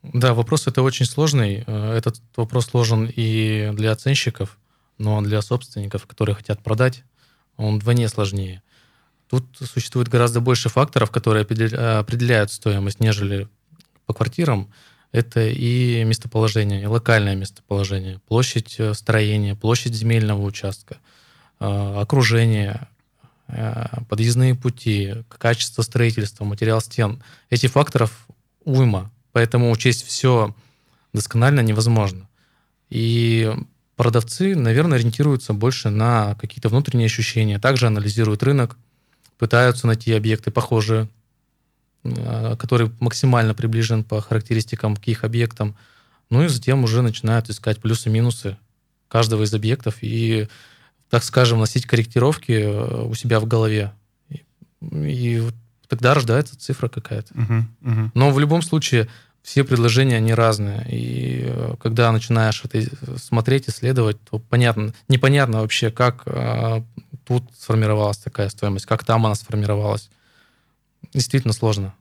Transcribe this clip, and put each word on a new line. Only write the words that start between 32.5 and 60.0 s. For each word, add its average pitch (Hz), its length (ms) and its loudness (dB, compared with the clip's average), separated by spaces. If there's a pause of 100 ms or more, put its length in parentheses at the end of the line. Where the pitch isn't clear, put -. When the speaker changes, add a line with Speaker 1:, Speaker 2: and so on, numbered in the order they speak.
Speaker 1:
И 113 600 0 (440)
продавцы, 120 600 2
наверное, 135 420 2
ориентируются 123 560 0
больше 113 360 0
на 107 460 2
какие-то - 340 -6
внутренние 120 360 2
ощущения, 110 540 0
также 127 280 2
анализируют 104 560 0
рынок, 135 320 0 (600)
пытаются 120 500 2
найти 113 260 0
объекты 110 380 0
похожие, 110 560 0 (960)
э, 117 540 -4
который 117 420 0
максимально 120 540 2
приближен 113 500 0
по 107 180 -4
характеристикам 107 760 -2
к - 120 -6
их 110 160 -2
объектам. 113 520 -2 (540)
Ну 135 140 4
и 175 40 2
затем 131 360 0
уже 113 180 2
начинают 117 480 0
искать 107 300 -4
плюсы-минусы 113 800 -2 (500)
каждого 110 360 2
из 104 100 -2
объектов 110 480 -2
и, 113 460 -2 (600)
так 120 140 2
скажем, 117 340 4
вносить 110 280 0
корректировки, 120 680 0
э, 107 540 -2
у 113 80 -6
себя 113 260 0
в 113 60 -4
голове. 107 460 0 (380)
И, 143 140 -16 (380)
и 143 580 -2
вот 113 140 -4 (340)
тогда 123 260 2
рождается 131 440 0
цифра 131 300 -6
какая-то. 110 500 -10
Speaker 2:
Мгм, 113 300 0 (140)
мгм. 113 320 -2
Speaker 1:
Но 135 180 6
в 135 80 2
любом 156 220 2
случае 147 460 0 (360)
все - 180 0
предложения, 123 540 4